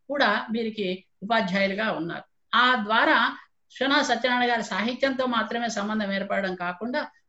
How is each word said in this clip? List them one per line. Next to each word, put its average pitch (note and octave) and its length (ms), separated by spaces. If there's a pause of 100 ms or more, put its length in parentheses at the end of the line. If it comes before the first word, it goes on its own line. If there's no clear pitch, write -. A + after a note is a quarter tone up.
కూడా B3 440
వీరికి G#3+ 520 (180)
ఉపాధ్యాయులుగా G3 680
ఉన్నారు. D#3 340 (300)
ఆ B3 200
ద్వారా B3 680
విశ్వనాథ - 580
సత్యనారాయణ B3 480
గారి A3+ 120
సాహిత్యంతో B3+ 640
మాత్రమే A#3 420
సంబంధం G#3 440
ఏర్పడడం G3 420
కాకుండా G#3+ 540 (200)